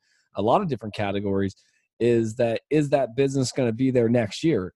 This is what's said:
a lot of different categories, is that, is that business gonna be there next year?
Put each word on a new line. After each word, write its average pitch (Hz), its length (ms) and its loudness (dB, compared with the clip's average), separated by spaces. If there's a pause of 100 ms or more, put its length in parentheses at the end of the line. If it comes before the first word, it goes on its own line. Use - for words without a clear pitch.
(340)
a 98 80 -4
lot 127 180 4
of 202 80 -4
different 110 260 -6
categories, 98 600 -2 (460)
is 117 340 2
that, 117 340 -2
is 147 220 0
that 131 240 0
business 135 380 0
gonna 120 200 0
be 131 180 0
there 123 180 2
next 117 340 0
year? 113 340 0